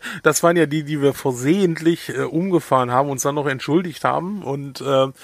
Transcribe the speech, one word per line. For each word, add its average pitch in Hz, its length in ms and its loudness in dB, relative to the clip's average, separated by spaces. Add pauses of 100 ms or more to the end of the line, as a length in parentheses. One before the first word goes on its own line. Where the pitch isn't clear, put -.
(240)
das 151 180 2
waren 170 140 4
ja 165 100 4
die, 151 180 -2
die 143 180 -4
wir 139 120 4
versehentlich, 160 920 0
äh, 131 140 -6
umgefahren 139 680 0
haben, 139 180 2
uns 135 140 -4
dann 143 120 0
noch 147 100 -2
entschuldigt 147 600 -2
haben 165 380 -2
und, 139 360 -8
äh, - 60 -10
dann 135 280 2 (100)